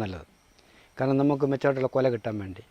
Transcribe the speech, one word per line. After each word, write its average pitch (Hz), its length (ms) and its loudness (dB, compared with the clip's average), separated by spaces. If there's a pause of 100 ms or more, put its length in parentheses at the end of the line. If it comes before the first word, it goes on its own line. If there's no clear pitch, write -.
നല്ലത്. 90 220 -8 (720)
കാരണം 135 240 2
നമുക്ക് 143 300 2
മെച്ചമായിട്ടുള്ള 131 440 0
കൊല 131 180 4
കിട്ടാൻ 110 200 -4 (100)
വേണ്ടി. 92 260 -12